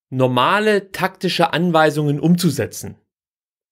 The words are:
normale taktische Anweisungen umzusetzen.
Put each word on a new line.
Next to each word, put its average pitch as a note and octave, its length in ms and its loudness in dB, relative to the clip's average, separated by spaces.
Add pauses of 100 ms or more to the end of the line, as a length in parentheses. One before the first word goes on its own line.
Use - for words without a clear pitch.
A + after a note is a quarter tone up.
normale E3 840 0
taktische F3 640 -4
Anweisungen D3+ 640 2
umzusetzen. D3+ 760 -2 (760)